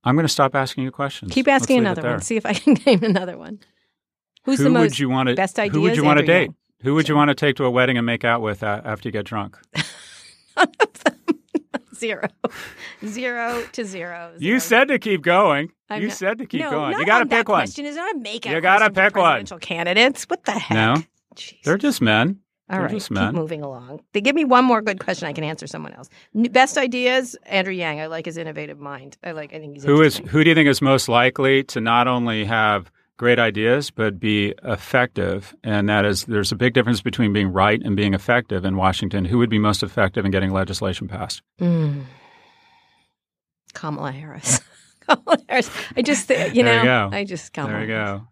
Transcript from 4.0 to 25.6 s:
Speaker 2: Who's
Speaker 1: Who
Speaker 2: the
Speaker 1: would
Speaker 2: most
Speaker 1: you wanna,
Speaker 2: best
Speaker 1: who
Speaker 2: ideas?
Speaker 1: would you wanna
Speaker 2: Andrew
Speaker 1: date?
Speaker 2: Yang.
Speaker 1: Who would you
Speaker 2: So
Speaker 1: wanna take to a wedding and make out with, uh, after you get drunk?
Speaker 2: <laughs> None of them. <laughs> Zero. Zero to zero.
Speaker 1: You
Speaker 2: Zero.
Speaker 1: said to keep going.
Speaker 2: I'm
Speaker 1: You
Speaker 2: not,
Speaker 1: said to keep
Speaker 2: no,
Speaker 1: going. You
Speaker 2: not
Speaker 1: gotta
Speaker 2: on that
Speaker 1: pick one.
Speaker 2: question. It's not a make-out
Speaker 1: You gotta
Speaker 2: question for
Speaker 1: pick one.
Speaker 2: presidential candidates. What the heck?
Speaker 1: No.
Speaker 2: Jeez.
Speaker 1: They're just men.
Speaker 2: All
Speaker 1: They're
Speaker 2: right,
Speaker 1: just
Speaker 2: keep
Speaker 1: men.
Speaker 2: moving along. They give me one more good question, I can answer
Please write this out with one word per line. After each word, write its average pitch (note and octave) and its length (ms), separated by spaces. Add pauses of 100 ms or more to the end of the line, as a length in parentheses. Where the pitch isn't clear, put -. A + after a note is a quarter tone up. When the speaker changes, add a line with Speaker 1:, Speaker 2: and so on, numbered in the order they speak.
Speaker 2:
Who's C4 140
Speaker 1:
Who C#3 60
Speaker 2:
the C#3+ 60
Speaker 1:
would E3 80
Speaker 2:
most C#3 220
Speaker 1:
you C3+ 80
wanna, B2+ 260
Speaker 2:
best F#3+ 220
Speaker 1:
who A3 60
Speaker 2:
ideas? D#3+ 200
Speaker 1:
would F3+ 140
you D3 80
wanna D3 160
Speaker 2:
Andrew D#3+ 140
Speaker 1:
date? F#3 80
Speaker 2:
Yang. - 120 (280)
Speaker 1:
Who C3+ 120
would D#3 140
you D#3 60
Speaker 2:
So - 20
Speaker 1:
wanna D3 180
take C#3+ 220
to C#3 80
a B2+ 60
wedding B2+ 260
and A#2 100
make A#2 180
out A#2 180
with, G#2 200
uh, G#2 220
after A2 240
you G2+ 40
get G#2 140
drunk? G#2 300 (100)
Speaker 2:
<laughs> - 920
None - 120 (120)
of G#4+ 120 (120)
them. - 100
<laughs> - 800
Zero. G#3+ 320 (800)
Zero A#3+ 560 (100)
to A#3 120
zero. F3 500
Speaker 1:
You E3+ 60
Speaker 2:
Zero. G#3+ 180
Speaker 1:
said B3 300
to C4+ 100
keep F#3+ 240
going. E3+ 480 (180)
Speaker 2:
I'm G#3 140
Speaker 1:
You G#3 60
Speaker 2:
not, G3 80
Speaker 1:
said G3+ 220
to C4 80
keep - 140
Speaker 2:
no, D#4 100
Speaker 1:
going. D3+ 220
You G4 60
Speaker 2:
not - 80
Speaker 1:
gotta A3+ 160
Speaker 2:
on A#3 60
that A#3 100
Speaker 1:
pick A3+ 100
one. G3 120
Speaker 2:
question. C#4+ 260
It's D4 100
not F#4 180
a D4 40
make-out G#3+ 360
Speaker 1:
You E3 60
gotta G3+ 300
Speaker 2:
question G3+ 40
for F#3+ 60 (100)
Speaker 1:
pick G#3 60
one. F#3 140
Speaker 2:
presidential B2+ 300
candidates. F#3+ 640
What - 200
the - 80
heck? G3 240
Speaker 1:
No. A#2 260 (340)
Speaker 2:
Jeez. - 260
Speaker 1:
They're F3 160
just C#4+ 240
men. A#2 380 (280)
Speaker 2:
All F#3+ 100
Speaker 1:
They're F3+ 80
Speaker 2:
right, - 40
Speaker 1:
just G#3 180
Speaker 2:
keep G2 100
Speaker 1:
men. G2+ 160
Speaker 2:
moving D#3 280
along. C3 380 (140)
They G#3 60
give C4+ 140
me D#4 100
one B3 200
more A#3 180
good G3+ 160
question, F3+ 300
I D3 40
can D#3 120
answer D#3 240